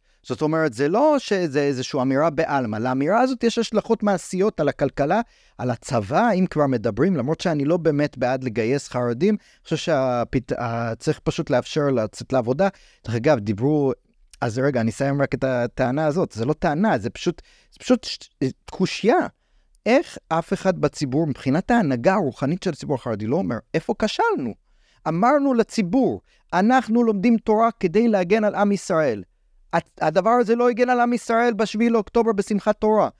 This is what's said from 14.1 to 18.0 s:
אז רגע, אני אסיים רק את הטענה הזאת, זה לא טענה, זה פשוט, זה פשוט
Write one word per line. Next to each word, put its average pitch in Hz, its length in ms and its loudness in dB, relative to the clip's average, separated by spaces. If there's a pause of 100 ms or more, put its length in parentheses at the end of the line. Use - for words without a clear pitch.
אז 120 180 -4
רגע, 131 220 2
אני 113 100 0
אסיים 139 320 0
רק 135 120 -2
את 120 100 -2
הטענה 127 640 0
הזאת, 151 260 0
זה 113 120 -4
לא 143 80 0
טענה, 165 460 0
זה 104 120 -4
פשוט, - 320 -4 (300)
זה - 60 -20
פשוט - 260 2